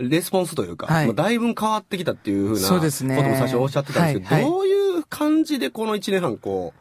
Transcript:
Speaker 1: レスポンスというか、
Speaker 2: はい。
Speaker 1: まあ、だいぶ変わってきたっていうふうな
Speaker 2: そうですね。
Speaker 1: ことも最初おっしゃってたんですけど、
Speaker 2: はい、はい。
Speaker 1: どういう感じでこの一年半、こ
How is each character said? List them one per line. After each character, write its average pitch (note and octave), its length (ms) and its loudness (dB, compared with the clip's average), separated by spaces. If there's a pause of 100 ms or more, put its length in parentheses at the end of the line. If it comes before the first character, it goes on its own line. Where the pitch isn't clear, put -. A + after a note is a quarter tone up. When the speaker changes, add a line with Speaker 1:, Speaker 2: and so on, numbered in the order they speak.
Speaker 1:
レ C3+ 200 2
ス F#3 100 -8
ポ F#3+ 100 2
ン F3+ 60 0
ス - 80 -10
と C3 100 -2
い F2 40 -6
う E2+ 80 -10
か、 - 100 -10
Speaker 2:
は D#3+ 160 2
い。 C#3+ 40 2
Speaker 1:
ま A#2 60 2
あ、 - 20 -4
だ F#3+ 160 0
い A#3+ 80 2
ぶ A3+ 200 0
変 G#3 100 0
わ G#3+ 100 0
っ G#3 60 -8
て G3+ 140 -8
き F3 60 -6
た C3+ 80 -2
っ - 40 -6
て - 140 -6
い G2+ 100 0
う G2+ 80 0
ふ - 40 0
う - 20 2
な G#2 60 0
Speaker 2:
そ G2 160 4
う F3+ 40 2
で D#3+ 100 2
す C3+ 140 -6
ね。 C3 120 0
Speaker 1:
こ C3+ 60 2
と C#3 60 2
も C3+ 80 2
最 B2+ 100 0
初 B2 120 -2
お C3 80 2
っ - 20 -4
し C#3 80 -4
ゃ D3 40 2
っ C#3+ 40 -8
て - 80 -10
た E3+ 180 2
ん C3+ 40 0
で - 0 -
す G2 60 0
け F#2 40 -12
ど、 G2+ 100 0
Speaker 2:
は D#3 60 4
い、 - 40 2
は C#4 40 2
い。 - 20 2
Speaker 1:
ど F4+ 100 0
う G4 60 0
い G4 340 2
う D4 40 -10
感 D#4 400 0
じ D4+ 140 -4
で C4 120 -2
こ A3 160 -4
の G#3+ 100 -2
一 - 140 -6
年 F#3+ 100 2
半、 C3 160 -2
こ F#2+ 440 -4